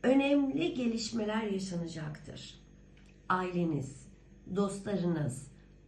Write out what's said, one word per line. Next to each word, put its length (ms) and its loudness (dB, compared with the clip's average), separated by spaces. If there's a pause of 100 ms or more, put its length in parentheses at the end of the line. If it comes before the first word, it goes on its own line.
önemli 720 4
gelişmeler 680 0
yaşanacaktır. 1120 -6 (760)
Aileniz, 760 -2 (500)
dostlarınız, 920 -2 (400)